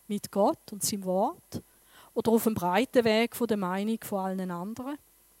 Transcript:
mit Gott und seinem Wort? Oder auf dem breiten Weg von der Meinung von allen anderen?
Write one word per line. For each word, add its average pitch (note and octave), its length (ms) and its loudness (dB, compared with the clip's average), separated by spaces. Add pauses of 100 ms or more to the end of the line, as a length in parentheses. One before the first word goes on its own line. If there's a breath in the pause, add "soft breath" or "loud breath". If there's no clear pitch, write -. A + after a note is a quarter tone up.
mit G#3 240 -6
Gott G#3+ 400 0
und G3+ 120 -8
seinem G3 220 -4
Wort? G#3 580 -2 (500 soft breath)
Oder - 180 2
auf A3+ 120 6
dem A3 100 2
breiten G#3 500 2
Weg A3+ 320 2
von A#3+ 120 -2
der G#3+ 100 0
Meinung G3 460 -2
von G3 160 -4
allen F#3+ 320 -4
anderen? A3+ 460 -8 (420)